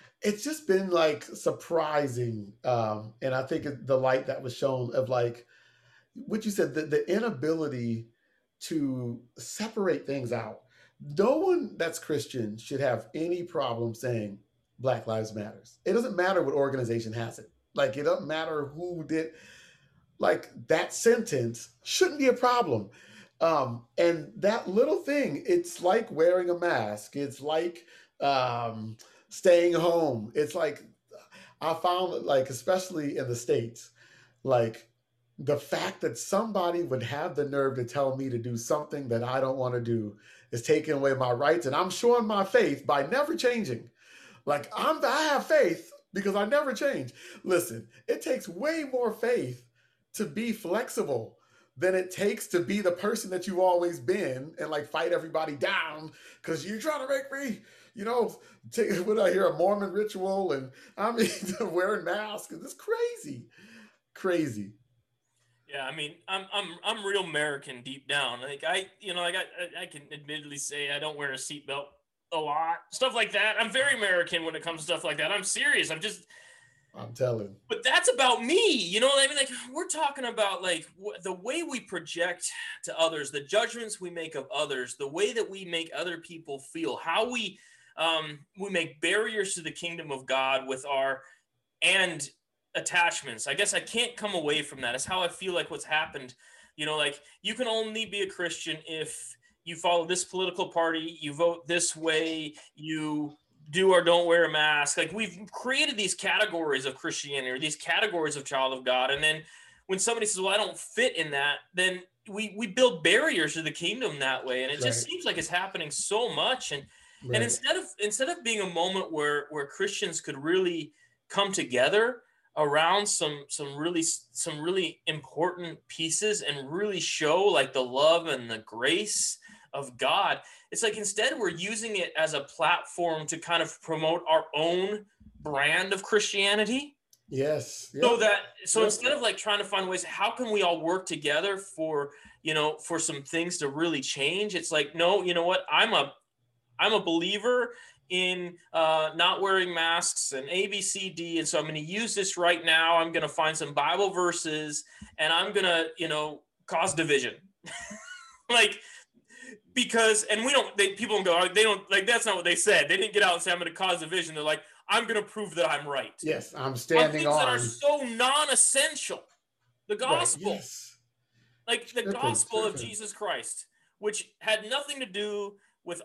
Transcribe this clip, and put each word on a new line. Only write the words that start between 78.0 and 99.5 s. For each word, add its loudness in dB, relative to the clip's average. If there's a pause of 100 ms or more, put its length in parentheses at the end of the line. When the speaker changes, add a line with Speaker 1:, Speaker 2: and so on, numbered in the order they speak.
Speaker 2:
about 4
me. 4
You 0
know 6
what 6
I 6
mean? 0
Like, 2 (220)
we're -4
talking -2
about, -2
like, -2 (100)
w-, -10
the -4
way -6
we -6
project -4 (360)
to -6
others, 2
the -6
judgments -2
we -8
make -8
of -6
others, -4
the -6
way 0
that -2
we -12
make -4
other -4
people -12
feel, -6
how 0
we, -6 (360)
um, -2 (200)
we -6
make -2
barriers 0
to -8
the -6
kingdom -8
of -8
God 2
with -4
our, 0 (600)
and 2 (480)
attachments. 0
I 0
guess 0
I 0
can't -4
come -6
away 0
from -12
that. -2
It's -4
how -2
I 0
feel -6
like -2
what's -10
happened. -4 (420)
You -6
know, 0
like, -2 (240)
you -4
can -2
only -2
be -4
a 0
Christian -6 (100)
if -8 (280)